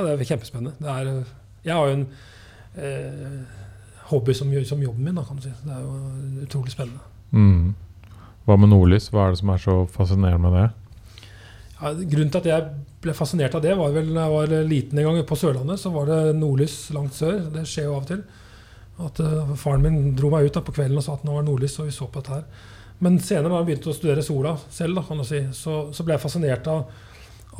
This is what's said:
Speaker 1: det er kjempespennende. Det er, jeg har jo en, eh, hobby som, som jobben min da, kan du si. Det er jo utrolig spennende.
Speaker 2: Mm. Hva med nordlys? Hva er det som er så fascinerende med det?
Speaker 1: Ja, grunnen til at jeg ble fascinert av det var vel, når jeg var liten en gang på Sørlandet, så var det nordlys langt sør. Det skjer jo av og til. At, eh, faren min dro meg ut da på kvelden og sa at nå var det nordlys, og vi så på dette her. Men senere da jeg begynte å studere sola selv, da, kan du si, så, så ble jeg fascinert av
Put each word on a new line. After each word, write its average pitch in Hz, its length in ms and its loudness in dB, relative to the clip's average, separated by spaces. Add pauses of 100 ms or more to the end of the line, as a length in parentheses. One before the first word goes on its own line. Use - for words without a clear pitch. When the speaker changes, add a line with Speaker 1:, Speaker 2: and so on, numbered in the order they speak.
Speaker 1:
det 151 120 0
er 131 160 -4
kjempespennende. 123 460 -6
Det 147 180 -8
er, 135 160 -4 (560)
jeg 165 100 -2
har 143 140 2
jo 139 80 0
en, 139 80 -2 (680)
eh, 139 840 -10 (500)
hobby 131 240 2
som, 139 180 -2 (140)
som 147 180 -4
jobben 120 220 -4
min 180 100 -4
da, 165 120 -4
kan 143 100 -12
du 131 80 -14
si. 135 80 -12 (100)
Det 143 120 -10
er 127 100 -10
jo 135 640 -10
utrolig 131 260 -6
spennende. 123 300 -10 (280)
Speaker 2:
Mm. 98 440 6 (680)
Hva 101 160 8
med 104 80 10
nordlys? 95 400 8
Hva 101 180 4
er 92 80 2
det 90 80 -6
som 101 100 0
er 90 80 0
så 95 160 2 (120)
fascinerende 90 600 2
med 90 100 6
det? 101 60 6 (1120)
Speaker 1:
Ja, 147 160 -6
grunnen 151 400 0
til 185 80 0
at 165 80 -2
jeg 160 200 2 (360)
ble 160 100 -4
fascinert 151 440 0
av 156 40 0
det 165 140 2
var 156 180 0
vel, 160 200 0
når 165 80 0
jeg 156 120 0
var 156 200 2 (160)
liten 143 320 0
en 151 80 2
gang 165 180 0
på 151 100 -2
Sørlandet, 143 440 -2
så 185 120 -4
var 143 160 -2
det 160 100 2 (180)
nordlys 147 380 2 (200)
langt 143 180 -4
sør. 175 280 -2 (120)
Det 160 140 -6
skjer 147 220 -4
jo 143 80 -2
av 139 80 -6
og - 40 -14
til. 190 120 -6 (840)
At, - 140 -8
eh, 156 300 0 (100)
faren 139 240 2
min 160 140 4 (180)
dro 139 160 2
meg 151 160 4
ut 143 80 -2
da 170 80 0
på - 140 -10
kvelden 139 200 0
og 143 60 -2
sa 143 140 -6
at - 100 -10
nå 147 80 -2
var 147 80 -2
det 151 60 0
nordlys, 139 320 -2
og 151 80 -6
vi 139 80 -8
så 131 100 -10
på 139 140 -10
dette 135 160 -8
her. 156 80 -10 (580)
Men 180 160 6
senere 170 320 0
da 180 80 0
jeg 170 80 0
begynte 156 240 -4
å 143 60 -6
studere 147 260 0
sola 143 300 -2 (180)
selv, 170 240 -4
da, 185 80 -2
kan 156 160 -8
du 135 80 -4
si, 147 140 -4 (160)
så, 156 160 -6 (180)
så 160 160 -8
ble 160 80 2
jeg - 80 -4
fascinert 143 480 -2
av 156 140 -2 (760)